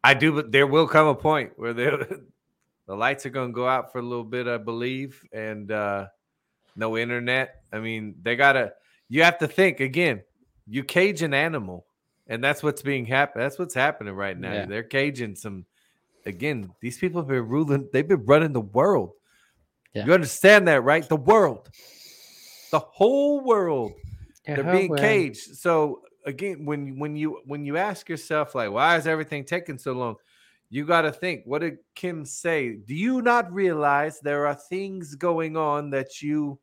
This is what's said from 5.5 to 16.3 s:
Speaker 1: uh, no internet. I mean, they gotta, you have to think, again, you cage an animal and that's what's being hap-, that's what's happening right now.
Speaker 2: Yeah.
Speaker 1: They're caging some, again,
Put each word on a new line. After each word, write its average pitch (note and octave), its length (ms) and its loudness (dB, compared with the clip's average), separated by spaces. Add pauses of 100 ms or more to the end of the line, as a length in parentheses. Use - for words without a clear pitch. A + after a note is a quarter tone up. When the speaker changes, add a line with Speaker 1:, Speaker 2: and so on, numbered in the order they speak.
Speaker 1:
uh, G2+ 340 -2 (720)
no A2+ 220 -4
internet. B2 640 -2 (100)
I G#2+ 80 -8
mean, A2 420 -8
they A#2 140 -2
gotta, C3+ 380 4 (340)
you D3 140 2
have E3+ 160 6
to D3+ 100 -2
think, F3+ 320 2
again, C3+ 420 0 (460)
you C3 160 -6
cage F3+ 380 2
an D3+ 100 -2
animal C3+ 540 -4 (420)
and A#2 140 -6
that's C#3+ 200 0
what's D3 200 -2
being C3+ 240 -2
hap-, C#3 280 0
that's C3+ 240 -4
what's F3+ 160 -8
happening B2+ 400 -2
right G2 240 -6
now. F#2 140 -8
Speaker 2:
Yeah. G2+ 140 -6
Speaker 1:
They're G#2 160 -6
caging C3 540 -4
some, G2 280 -14 (600)
again, G#2 560 -6